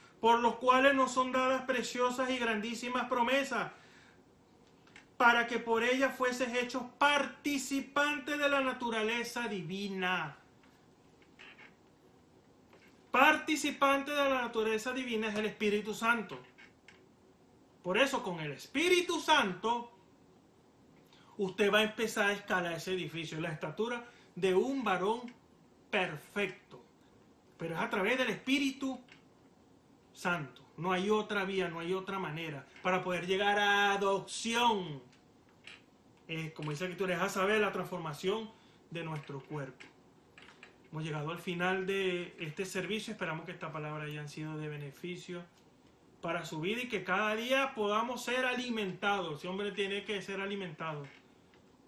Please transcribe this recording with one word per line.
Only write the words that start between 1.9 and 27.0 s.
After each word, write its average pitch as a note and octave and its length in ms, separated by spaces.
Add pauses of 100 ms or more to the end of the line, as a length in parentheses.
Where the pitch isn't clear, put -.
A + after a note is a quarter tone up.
y B3+ 60
grandísimas A#3+ 680
promesas, B3 640 (1400)
para A#3+ 300
que A#3 140
por A3+ 240
ellas C4 340
fueses B3 380
hechos B3 280 (140)
participantes C#4+ 1400
de C#4+ 120
la C#4 120
naturaleza A#3 880
divina". F#3 880 (2750)
Participante C#4 1000
de C#4+ 180
la B3+ 120
naturaleza A3 500
divina A#3 380
es G#3 60
el G#3+ 100
Espíritu G#3 480
Santo. A3 440 (1500)
Por F3+ 140
eso, C4+ 240
con F3 180
el D3+ 120
Espíritu F4 680
Santo, A#3 720 (1500)
usted G3+ 360
va G#3+ 60
a G#3+ 40
empezar G#3+ 480
a - 20
escalar F3+ 400
ese F#3 200
edificio, D#3+ 460
la E3+ 120
estatura A3 540 (300)
de F#3 180
un B3+ 300
varón G#3 380 (680)
perfecto. F#3 960 (720)